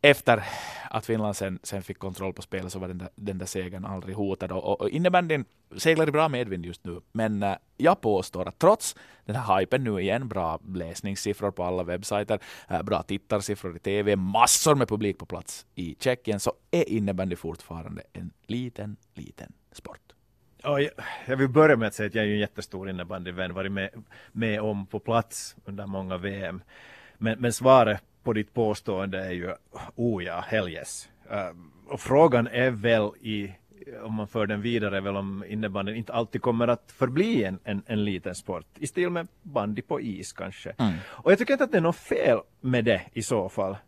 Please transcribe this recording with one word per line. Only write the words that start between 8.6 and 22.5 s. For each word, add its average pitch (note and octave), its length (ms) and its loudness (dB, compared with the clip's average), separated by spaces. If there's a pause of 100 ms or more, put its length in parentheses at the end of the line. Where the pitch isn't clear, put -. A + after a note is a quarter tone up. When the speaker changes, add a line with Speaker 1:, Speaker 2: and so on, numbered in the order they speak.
Speaker 1:
den G#2+ 120 -6
här G#2+ 220 4
hypen B2+ 260 2
nu G2+ 160 0
igen, A2 280 0
bra E2+ 320 -2 (140)
läsningssiffror F#2+ 760 -4
på F2+ 140 -6
alla F2+ 180 -2
webbsajter, G2 560 -2 (300)
eh, F2+ 140 0
bra F#2+ 200 0
tittarsiffror G2 720 -4
i - 20 -12
T G2+ 240 0
V, G2+ 140 4
massor A2 580 6
med B2+ 140 2
publik G#2 300 0
på - 80 -14
plats - 480 -12
i E2+ 260 -8
Tjeckien, A2 400 -2
så - 120 -2 (180)
är E3+ 180 2
innebandy F#2+ 480 0
fortfarande E2 680 -10 (100)
en F2+ 180 -12 (160)
liten, A#2 500 -8 (180)
liten - 380 -18 (200)
sport. - 280 -20 (600)
Speaker 2:
Ja, C#3+ 180 0
jag, D3 100 2 (360)
jag C3 100 0
vill C3+ 120 4
börja D3 280 8
med A2+ 120 0
att - 60 -4
säga G#2+ 120 -4
att G#2 80 -6
jag A2 100 2
är G#2 40 2
ju G#2 60 2
en G#2 60 0
jättestor G2 500 -6